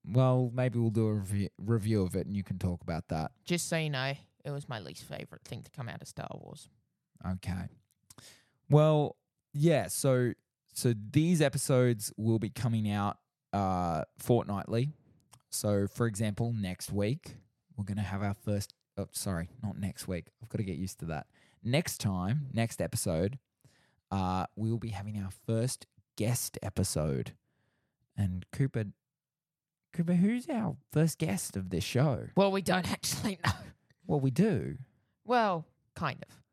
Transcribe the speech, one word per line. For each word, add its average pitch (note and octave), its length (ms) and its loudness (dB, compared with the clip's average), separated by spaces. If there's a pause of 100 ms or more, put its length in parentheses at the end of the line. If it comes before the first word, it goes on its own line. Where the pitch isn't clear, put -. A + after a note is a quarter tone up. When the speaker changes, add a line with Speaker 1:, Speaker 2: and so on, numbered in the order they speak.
Speaker 1:
Well, B2+ 480 4
maybe B2+ 240 0
we'll A2+ 100 4
do A2 200 2
a G#2+ 40 0
revi-, G2+ 360 0 (100)
review G#2+ 420 2
of F2+ 140 0
it F2 100 0
and F#2+ 100 -6
you G2 60 0
can F#2 160 -6
talk F2+ 240 -2
about E2 280 -6
that. D#2 240 -2 (120)
Speaker 2:
Just F3 220 -2
so E3 100 -2
you D#3 140 -2
know, C3+ 220 -2 (300)
it - 60 -8
was C#3+ 180 -8
my A#2 120 -8
least D2+ 240 -14
favourite - 400 -14
thing A#2+ 180 -12
to - 80 -18
come A#2 200 -12
out - 120 -12
of C#3+ 60 -16
Star - 220 -12 (120)
Wars. - 280 -18 (640)
Speaker 1:
Okay. F#2 340 -6 (1000)
Well, D3+ 460 6 (380)
yeah, C#3+ 340 4
so, B2+ 460 4 (400)
so A#2+ 200 2 (180)
these D#3+ 300 6
episodes B2+ 760 2
will A2+ 220 4
be G#2 100 -2
coming A2+ 400 0
out, G#2 280 0 (360)
uh, F2+ 500 2 (140)
fortnightly. A#2 760 0 (580)
So, G2+ 380 0
for - 200 -2
example, A2 460 -2
next F#2 380 -4
week, G#2 440 -2 (400)
we're G2 100 -4
gonna G2+ 160 -4
have F#2+ 200 -4
our G2+ 140 -2
first, G2+ 380 -4 (240)
oh, G2 140 -6
sorry, F2+ 380 -4 (140)
not G2+ 160 -6
next - 280 -6
week. F2+ 200 -6 (140)
I've A2+ 80 -18
gotta - 140 -4
get F#2 140 -4
used F#2+ 220 -6
to E2+ 80 -8
that. D#2 200 -6 (360)
Next C3 360 0
time, G#2 540 -2
next A2+ 280 -2
episode, F#2 580 0 (720)
uh, F#2 340 0 (100)
we G#2+ 140 -2
will A#2 100 -2
be A2+ 100 -8
having G#2 320 -6
our F#2+ 100 -6 (140)
first A2+ 400 -2 (300)
guest - 460 -2
episode. D2+ 720 -2 (840)
And F#2 360 -2
Cooper, C3 340 -2 (1080)
Cooper, E3+ 200 2
who's G#3+ 360 4
our G#3+ 260 -2 (160)
first D#3 260 2
guest E3+ 400 -2
of F#2 120 -4
this F2 140 0
show? B2 520 2
Speaker 2:
Well, G3 160 6
we F#3+ 100 2
don't F#3 300 0
<laughs> - 0 -
actually - 520 -4
know. - 80 2 (540)
Speaker 1:
Well, D3 140 0
we C3+ 120 2
do. A#2 460 2 (480)
Speaker 2:
Well, G#3 400 2 (300)
kind - 320 -4
of. - 80 -20 (180)